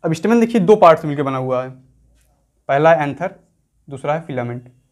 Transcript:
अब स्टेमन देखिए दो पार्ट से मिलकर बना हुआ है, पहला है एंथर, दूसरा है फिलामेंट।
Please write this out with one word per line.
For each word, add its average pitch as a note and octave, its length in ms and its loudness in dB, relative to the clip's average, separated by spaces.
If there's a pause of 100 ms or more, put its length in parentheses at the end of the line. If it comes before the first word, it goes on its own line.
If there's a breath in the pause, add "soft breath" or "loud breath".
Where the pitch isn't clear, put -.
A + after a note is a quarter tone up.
अब E3 80 -2
स्टेमन A3+ 260 0
देखिए A3+ 220 0
दो G3 140 6
पार्ट E3 240 6
से D#3 80 -8
मिलकर C#3+ 160 -4
बना C3+ 140 -4
हुआ B2+ 260 -4
है, C3 60 -12 (960)
पहला D3+ 260 4
है D3 160 -2
एंथर, F3 260 -8 (540)
दूसरा C#3+ 240 -6
है - 80 -6
फिलामेंट। A#2+ 480 -10 (220)